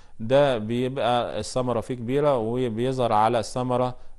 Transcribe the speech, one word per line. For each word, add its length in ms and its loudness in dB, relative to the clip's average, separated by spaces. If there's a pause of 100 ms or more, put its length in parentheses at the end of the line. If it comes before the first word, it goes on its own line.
(200)
ده 380 4
بيبقى 840 -2
الثمرة 400 -2
فيه 140 -6
كبيرة 440 2
وبيظهر 760 0
على 260 4
الثمرة، 580 -2 (220)